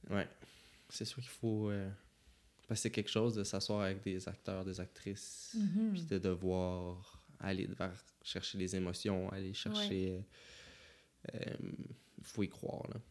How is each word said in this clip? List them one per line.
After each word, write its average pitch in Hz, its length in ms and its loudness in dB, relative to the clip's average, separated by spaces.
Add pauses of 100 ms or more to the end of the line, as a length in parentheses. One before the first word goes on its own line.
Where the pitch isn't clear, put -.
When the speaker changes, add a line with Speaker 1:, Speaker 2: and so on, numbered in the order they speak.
(100)
Speaker 1:
Ouais. 98 180 2 (600)
C'est - 160 -4
sûr 117 160 -6
qu'il 123 100 -10
faut, 107 400 0
euh, 98 200 0 (760)
parce 110 120 2
que - 40 -2
c'est 110 60 4
quelque 107 200 0
chose 110 240 4
de 104 100 0
s'asseoir 101 380 2
avec 98 200 2
des 92 260 -2
acteurs, 95 360 -4
des 92 160 -2
actrices, - 760 -8
Speaker 2:
Mhm. 208 360 4
Speaker 1:
puis 175 120 0
de 120 140 2
devoir 90 1000 2 (200)
aller 98 260 0
vers, 95 360 -4 (200)
chercher - 360 -4
des 92 180 0
émotions, 92 540 2
aller 95 240 -2
chercher, 101 640 2
Speaker 2:
Ouais. 95 60 -4 (1080)
Speaker 1:
euh, - 200 -4
euh, - 180 -4 (460)
il - 60 -14
faut - 180 0
y 95 60 4
croire, - 400 -4
là. - 120 -4 (100)